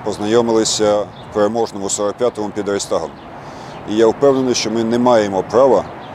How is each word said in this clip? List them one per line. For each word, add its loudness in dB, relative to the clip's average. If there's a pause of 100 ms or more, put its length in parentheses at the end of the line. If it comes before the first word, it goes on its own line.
познайомилися 2
в -4 (260)
переможному -2
сорок -4
п'ятому -2
під -6
Рейхстагом. -2 (800)
І -2
я 6
впевнений, 2
що -2
ми 0
не 0
маємо 4
права 4 (300)